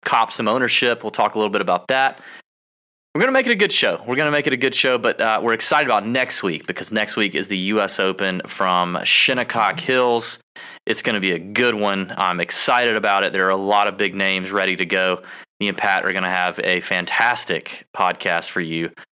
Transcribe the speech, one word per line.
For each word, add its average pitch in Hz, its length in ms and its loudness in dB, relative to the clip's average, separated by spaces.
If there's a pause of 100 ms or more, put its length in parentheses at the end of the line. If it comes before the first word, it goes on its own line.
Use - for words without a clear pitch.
cop 113 260 2
some 113 160 -4
ownership. 120 560 2
We'll 107 80 -6
talk 107 240 0
a - 20 -2
little 107 140 0
bit 101 100 0
about 90 280 0
that. 135 300 2 (960)
We're 160 60 2
gonna 262 120 4
make 262 140 2
it 240 40 2
a 226 40 2
good 196 180 2
show. 92 340 0
We're 127 80 -2
gonna 147 160 2
make 147 160 0
it 135 60 2
a 127 40 0
good 127 180 0
show, 127 240 2
but, 117 200 0
uh, 110 240 2
we're 117 100 2
excited 147 340 2
about 104 180 2
next 123 380 -2
week - 240 -4
because - 260 -8
next 107 240 -2
week 101 160 0
is 95 140 -2
the 98 100 -2
U 101 240 0
S 95 180 -2
Open 95 460 0
from 90 580 0
Shinnecock 117 760 0
Hills. 123 580 0 (480)
It's 110 160 -2
gonna 110 180 -2
be 95 120 0
a 85 80 -2
good 110 340 0
one. 98 420 -2
I'm 90 240 0
excited 120 560 2
about 98 280 2
it. 92 100 0
There 95 140 2
are - 20 4
a 95 80 2
lot 101 300 4
of 98 100 -4
big 98 180 -2
names 95 360 -2
ready 95 240 0
to 90 100 -2
go. 92 380 0 (360)
Me 104 80 -2
and 95 100 -4
Pat 98 280 0
are 92 80 0
gonna 92 180 -2
have 90 320 -2
a 90 180 0
fantastic - 1040 -2 (120)
podcast 87 540 -2
for 92 100 -4
you 82 300 -4 (260)